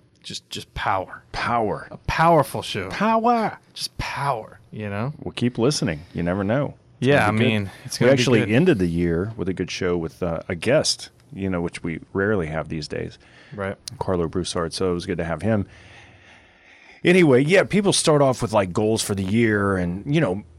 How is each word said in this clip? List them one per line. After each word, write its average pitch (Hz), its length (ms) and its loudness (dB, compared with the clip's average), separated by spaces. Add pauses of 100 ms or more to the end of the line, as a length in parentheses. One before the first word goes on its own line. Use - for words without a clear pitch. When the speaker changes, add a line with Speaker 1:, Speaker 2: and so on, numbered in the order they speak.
(220)
Speaker 1:
just, - 260 -14
just - 240 -14
power. - 600 -4
Speaker 2:
Power. 113 580 -2
Speaker 1:
A - 60 -16 (100)
powerful 165 560 2
show. 95 260 -6
Speaker 2:
Power. 226 680 0 (160)
Speaker 1:
Just - 240 -10
power, 131 600 -6 (100)
you 107 180 -8
know? 107 320 -4
Speaker 2:
Well, - 120 -10
keep 120 260 -2
listening. 110 440 0 (120)
You 87 80 -4
never 92 220 0
know. - 300 -2 (260)
It's 123 80 0
Speaker 1:
Yeah, 131 180 4
Speaker 2:
gonna 107 120 0
be 113 60 2
Speaker 1:
I 113 40 4
Speaker 2:
good. 110 40 2
Speaker 1:
mean, 104 180 -2 (140)
it's - 160 -8
Speaker 2:
We 117 60 4
Speaker 1:
gonna 135 100 6
be 131 60 0
Speaker 2:
actually 120 180 4
Speaker 1:
good. 98 120 0
Speaker 2:
ended 147 260 4
the 90 80 2
year 85 500 0
with 90 120 -6
a 95 40 -4
good 87 180 -4
show 87 280 -2
with, 82 240 -6
uh, 85 160 -4 (100)
a 95 60 -4
guest, - 560 0 (240)
you 95 160 -4
know, 90 100 -2
which 85 220 -6
we 82 160 -6 (140)
rarely 98 340 0
have 78 220 -6
these 78 180 -8
days. 82 320 -8 (360)
Speaker 1:
Right. 98 220 -8 (220)
Speaker 2:
Carlo 87 300 -2
Broussard. 82 440 -4
So 92 200 -2
it - 20 0
was 87 100 -4
good 92 140 -4
to 85 60 -2
have 82 180 -6
him. 101 240 0 (1400)
Anyway, 165 400 6
yeah, 175 200 4
people 196 280 2
start 151 300 4
off 131 180 2
with, 113 140 -4
like, 98 180 2
goals 107 300 2
for 107 120 -2
the 98 100 -2
year, 101 520 2
and, 90 280 -2 (100)
you 165 80 4
know, 101 200 -2 (160)